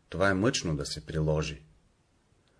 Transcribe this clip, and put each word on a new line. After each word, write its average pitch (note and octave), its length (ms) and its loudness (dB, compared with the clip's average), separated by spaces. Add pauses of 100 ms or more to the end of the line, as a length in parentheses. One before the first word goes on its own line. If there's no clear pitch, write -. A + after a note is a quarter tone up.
"Това F#2+ 200 2
е F#2+ 40 4
мъчно F#2 420 0
да C#2+ 100 -4
се - 200 -10
приложи." D#2 580 0 (960)